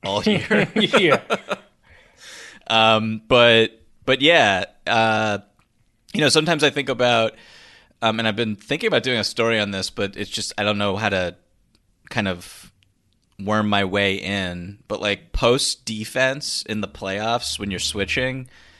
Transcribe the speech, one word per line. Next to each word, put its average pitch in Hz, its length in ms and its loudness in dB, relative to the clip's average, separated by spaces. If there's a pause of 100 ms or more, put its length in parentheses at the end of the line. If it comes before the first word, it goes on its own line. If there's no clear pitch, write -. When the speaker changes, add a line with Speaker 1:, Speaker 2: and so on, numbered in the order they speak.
Speaker 1:
all 196 200 0
Speaker 2:
<laughs> - 20 0
Speaker 1:
year. 208 500 2
Speaker 2:
Yeah. 208 460 2 (1500)
Speaker 1:
Um, 110 600 2
but, 117 540 6 (240)
but 131 160 0
yeah, 135 440 4 (200)
uh, 110 540 0 (760)
you - 60 -4
know, 147 100 4
sometimes 156 360 2
I 147 40 4
think 139 200 -6
about, 117 440 2 (680)
um, 110 180 0
and 113 80 0
I've 107 80 -2
been 107 220 -2
thinking 165 300 -4
about 131 160 2
doing 123 160 0
a 104 40 -2
story 113 340 0
on 104 140 -2
this, 95 180 -6
but 101 280 -6
it's 101 120 -8
just, - 280 -8
I 107 60 -2
don't 104 140 0
know 101 200 -2
how 107 120 -2
to 92 260 -2 (760)
kind 104 180 -4
of - 460 -10 (680)
worm 104 300 0
my 101 160 2
way 98 300 0
in. 92 640 -6 (100)
But, 104 120 -4
like, 101 300 -4
post - 540 0
defense 131 800 -4
in 107 180 -6
the 98 80 -8
playoffs 104 680 -6
when 101 140 -6
you're 90 80 -6
switching 127 720 -4 (300)